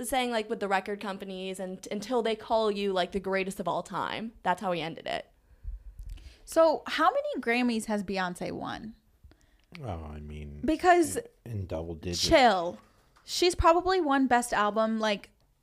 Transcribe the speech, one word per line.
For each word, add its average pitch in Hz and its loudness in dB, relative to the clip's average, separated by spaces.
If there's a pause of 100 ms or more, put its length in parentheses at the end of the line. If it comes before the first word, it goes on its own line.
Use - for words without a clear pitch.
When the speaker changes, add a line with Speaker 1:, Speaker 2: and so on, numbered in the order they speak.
Speaker 1:
saying, 254 0
like, 220 -2
with 220 -4
the 202 -2
record 202 0
companies 190 -8
and 185 -10
t-, - -14
until 233 -2
they 220 0
call 220 0
you, 202 0
like, 180 0
the 196 -4
greatest 190 -2
of 175 -4
all 160 0
time. 165 -4 (120)
That's 185 0
how 190 -2
he 170 -2
ended - -8
it. 65 -4 (1160)
Speaker 2:
So 320 4
how 311 2
many 554 -4
Grammys 240 0
has 208 -2
Beyonce 180 -4
won? - -8 (880)
Speaker 3:
Oh, 90 -6 (140)
I 76 -10
mean, - -12
Speaker 2:
Because 320 4 (280)
Speaker 3:
in, 120 -8
in 98 -4
double 82 -6
digits. 85 -2
Speaker 2:
chill. 214 6 (460)
She's 349 2
probably 349 6
won 277 4
Best 240 2
Album, 220 2
like, 208 -2 (320)